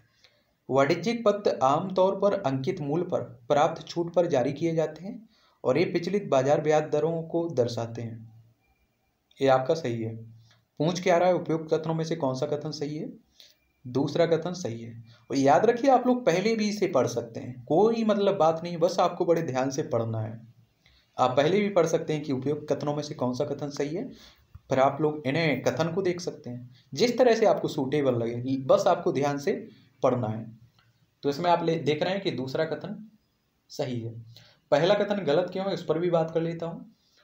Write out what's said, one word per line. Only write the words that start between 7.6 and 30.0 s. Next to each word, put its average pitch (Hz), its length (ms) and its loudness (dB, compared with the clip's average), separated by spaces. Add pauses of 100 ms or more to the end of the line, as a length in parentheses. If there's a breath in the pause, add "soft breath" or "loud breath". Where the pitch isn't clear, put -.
हैं। 113 260 -12 (1120)
ये 135 100 2
आपका 131 260 4
सही 117 260 -4
है। 113 140 -6 (640 soft breath)
पूछ 170 240 0
क्या 175 140 4
रहा 180 100 4
है, 180 80 4
उपयुक्त 160 380 -2
कथनों 160 200 0
में 160 120 -2
से 165 100 -4
कौन 135 200 -2
सा 139 120 -2
कथन 147 240 -4
सही 143 260 -8
है? 214 120 -8 (760 soft breath)
दूसरा 143 420 0
कथन 165 260 0
सही 117 280 -8
है। 113 220 -14 (260 soft breath)
और 135 80 -2
याद 143 280 6
रखिए, 240 260 4
आप 247 160 4
लोग 247 180 2
पहले 190 300 2
भी 208 140 0
इसे 196 180 0
पढ़ 120 200 2
सकते - 320 -8
हैं, - 260 -12
कोई 220 380 4
मतलब 202 340 2
बात 160 260 2
नहीं, 175 140 -6
बस 170 220 0
आपको 175 260 0
बड़े 165 180 4
ध्यान 127 260 -2
से 147 160 -4
पढ़ना 113 340 -2
है। 110 200 -8 (800 soft breath)
आप 127 200 2
पहले 165 220 4
भी 202 100 2
पढ़ 165 180 4
सकते 156 260 -2
हैं 147 100 -4
कि 143 80 -6
उपयुक्त 139 400 -2
कथनों 147 240 -2
में 147 80 -4
से 139 120 -10
कौन 123 180 -2
सा 139 120 -2
कथन 147 240 -6
सही 143 260 -4
है, 247 120 -6 (600 loud breath)
फिर 131 100 2
आप 139 220 4
लोग 151 260 -2
इन्हें 147 360 0
कथन 160 300 0
को 190 80 -2
देख 175 200 -2
सकते - 280 -10
हैं, 123 200 -12 (240 soft breath)
जिस 226 240 0
तरह 247 180 6
से 220 100 2
आपको 160 220 2
suitable 135 480 0
लगे, 120 440 -4
बस 190 280 4
आपको 175 240 2
ध्यान 143 280 0
से - 140 0 (500 loud breath)